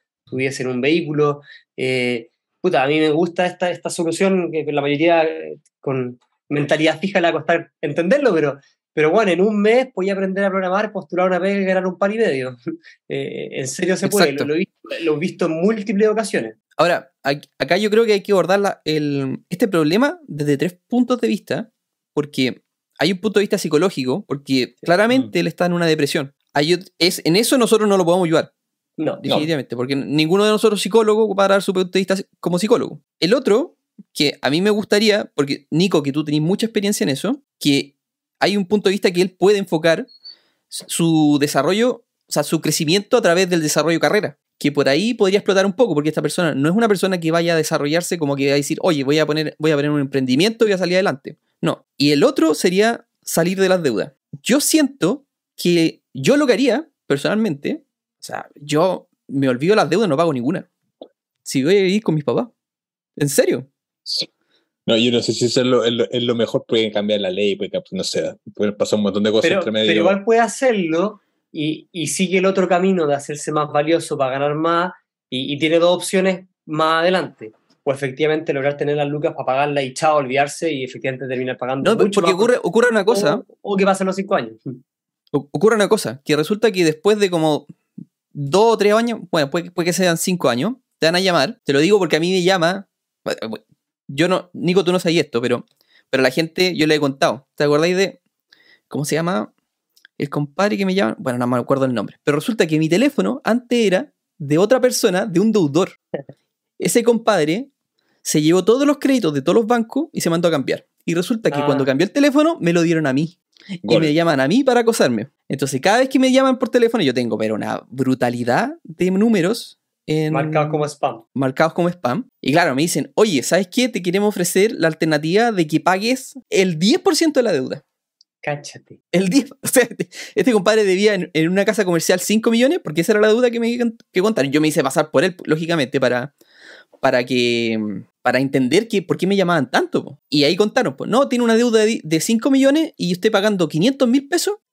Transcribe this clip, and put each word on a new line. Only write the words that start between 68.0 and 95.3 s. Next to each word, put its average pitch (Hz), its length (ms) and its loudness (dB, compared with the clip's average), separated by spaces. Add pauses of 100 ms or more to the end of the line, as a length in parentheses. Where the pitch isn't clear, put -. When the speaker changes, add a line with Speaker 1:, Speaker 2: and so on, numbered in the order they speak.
Speaker 3:
sé, - 320 -6 (200)
pueden 104 220 -2
pasar 107 200 0
un 104 60 0
montón 101 200 0
de 107 80 2
cosas 110 120 2
Speaker 1:
Pero, 170 160 2
Speaker 3:
entre 170 120 -4
medio. 110 180 0
Speaker 1:
pero - 120 2
igual 196 220 2
puede 226 160 2
hacerlo 208 840 -2 (300)
y, 156 400 -6
y 151 160 -6
sigue 185 320 -2
el 185 60 0
otro 190 220 0
camino 185 400 0
de 143 80 0
hacerse 147 360 -8
más 147 200 -4
valioso 151 460 -2
para 131 140 -2
ganar 143 240 -2
más 170 360 -2 (380)
y, 135 240 -6
y 139 60 -6
tiene 160 200 2
dos 175 180 4
opciones 185 500 -2 (180)
más 160 360 0
adelante. 160 500 -2 (320)
O 143 80 0
efectivamente 147 640 -2
lograr 143 240 -2
tener 147 200 -2
las 147 120 -2
lucas 151 240 -4
para 131 120 -10
pagarla 143 380 0
y 127 100 -8
chao, 151 240 0
olvidarse 139 540 -2
y 135 120 -6
efectivamente 131 440 -8
terminar 127 300 -6
pagando 135 380 -2
Speaker 2:
No, 175 80 2
Speaker 1:
mucho 196 180 0
Speaker 2:
porque 185 120 2
Speaker 1:
más. 180 80 -2
Speaker 2:
ocurre, 240 200 2
ocurre 226 300 2
una 214 140 0
cosa. 190 320 0 (240)
Speaker 1:
O, 202 120 -6
o - 40 -2
que 190 80 0
pasen 190 220 0
los 185 80 -4
cinco 196 200 -4
años. 117 180 -4 (800)
Speaker 2:
O-, 143 200 -4
ocurre 214 240 2
una 202 140 2
cosa, 135 360 -2
que 151 100 2
resulta 208 360 0
que 180 140 2
después 196 340 2
de 196 100 2
como 156 360 0 (680)
dos 175 400 2
o 214 40 2
tres 208 160 4
años, 233 260 0 (120)
bueno, 143 180 0
puede, 175 220 -6
puede 170 160 -4
que 175 60 2
sean 175 240 0
cinco 175 320 0
años, 139 240 -2 (260)
te 151 80 0
van 170 80 2
a 180 40 0
llamar. 180 460 0
Te 139 80 0
lo 139 60 4
digo 202 200 6
porque 165 180 0
a - 20 -2
mí 175 120 0
me 185 120 2
llama, 185 440 0 (1200)
yo 139 200 0
no, 180 260 -2
Nico, 180 300 0
tú 175 80 0
no 180 80 2
sabías 170 260 0
esto, 117 160 -4